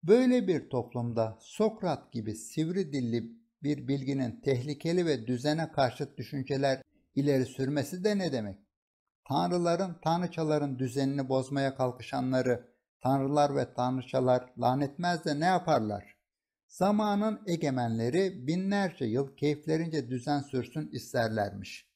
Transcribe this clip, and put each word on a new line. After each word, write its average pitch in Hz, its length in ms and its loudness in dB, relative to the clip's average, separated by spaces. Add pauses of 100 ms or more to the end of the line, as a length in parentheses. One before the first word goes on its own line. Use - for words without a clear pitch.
Böyle 247 460 6
bir 165 220 0
toplumda 117 680 -2
Sokrat 208 720 -2
gibi 110 220 -6
sivri 165 580 -4
dilli 120 520 -2 (180)
bir 135 260 -4
bilginin 135 520 -2
tehlikeli 147 640 0
ve 127 200 0
düzene 147 460 -2
karşıt 135 460 -2
düşünceler 135 640 -2 (320)
ileri 139 320 4
sürmesi 147 580 -2
de 208 140 2
ne 175 140 0
demek? 104 260 -4 (720)
Tanrıların, 175 760 0
tanrıçaların 156 760 0
düzenini 135 500 -2
bozmaya 131 460 0
kalkışanları 127 960 0 (320)
tanrılar 139 560 2
ve 127 180 -2
tanrıçalar 127 840 0
lanetmez 143 680 0
de 147 160 -2
ne 160 40 0
yaparlar? 147 680 0 (540)
Zamanın 208 800 0
egemenleri 131 1000 0
binlerce 190 580 0
yıl 127 320 -2
keyiflerince 151 760 -2
düzen 131 300 -2
sürsün 135 520 -6
isterlermiş. 104 1040 -4